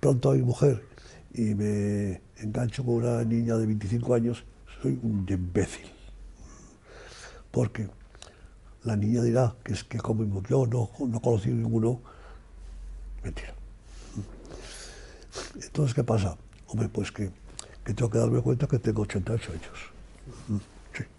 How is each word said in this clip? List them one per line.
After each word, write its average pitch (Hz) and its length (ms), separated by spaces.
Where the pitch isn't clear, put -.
pronto 139 300
a 135 40
mi 131 80
mujer 123 400
y 107 200
me 101 640
engancho 113 460
con 120 100
una 120 300
niña 117 320
de 110 100
veinticinco 110 480
años, 117 300
soy 135 200
un 104 260
imbécil. - 580
Porque 110 380
la 113 120
niña 110 260
dirá 120 320
que - 80
es 98 120
que - 140
como 107 460
yo 131 220
no, 117 240
no 113 140
conocí 117 300
ninguno, 113 500
mentira. - 320
Entonces, 139 320
¿qué 135 100
pasa? 95 320
Hombre, 107 220
pues 101 240
que, 101 180
que 104 100
tengo 113 160
que 117 80
darme 117 220
cuenta 127 260
que 127 120
tengo 107 240
ochenta 101 300
y 117 40
ocho - 160
años. - 1080
Sí. - 120